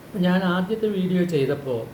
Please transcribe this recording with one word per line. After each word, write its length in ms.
അപ്പം 240
ഞാൻ 120
ആദ്യത്തെ 340
വീഡിയോ 240
ചെയ്തപ്പോൾ 460